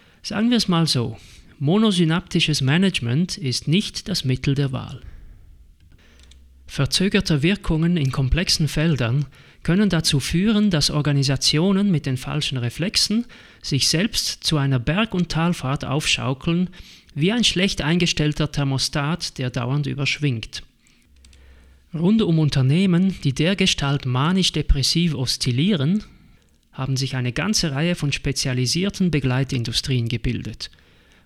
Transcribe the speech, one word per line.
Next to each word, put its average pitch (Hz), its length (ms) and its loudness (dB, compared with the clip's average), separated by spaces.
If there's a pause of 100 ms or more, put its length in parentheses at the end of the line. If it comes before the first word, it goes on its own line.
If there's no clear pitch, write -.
(220)
Sagen 113 300 0
wir's 226 160 2
mal 165 180 4
so, 120 320 0 (420)
monosynaptisches 170 1000 2
Management 151 800 2
ist 139 320 -4
nicht - 400 0
das 185 160 -4
Mittel 127 280 0
der 135 200 0
Wahl. 117 260 -10 (1700)
Verzögerte 165 720 0
Wirkungen 170 540 2
in 135 160 0
komplexen 151 560 0
Feldern 143 560 2 (360)
können 196 280 2
dazu 156 320 2
führen, 208 480 2
dass 160 200 2
Organisationen 147 1000 2
mit 147 140 0
den 131 100 -2
falschen 139 420 -4
Reflexen 175 680 -2 (360)
sich - 280 0
selbst - 560 -2
zu - 100 0
einer 139 240 2
Berg- 175 340 -2
und 180 140 0
Talfahrt 160 560 -2
aufschaukeln, 139 840 -2 (440)
wie 165 200 0
ein 240 100 0
schlecht 196 380 0
eingestellter 156 720 0
Thermostat, 143 840 -2
der 127 120 -4
dauernd 131 360 -2
überschwingt. 131 760 -4 (1300)
Rund 185 280 2
um 170 180 2
Unternehmen, 165 760 4 (100)
die 139 80 0
dergestalt 151 720 0
manisch-depressiv 151 1080 2
oszillieren, 143 920 0 (680)
haben 135 240 -4
sich 131 220 -4
eine 123 160 -2
ganze 165 400 -2
Reihe 165 220 0
von 143 180 -2
spezialisierten 147 1000 -2
Begleitindustrien 131 960 -2
gebildet. 110 640 -6 (540)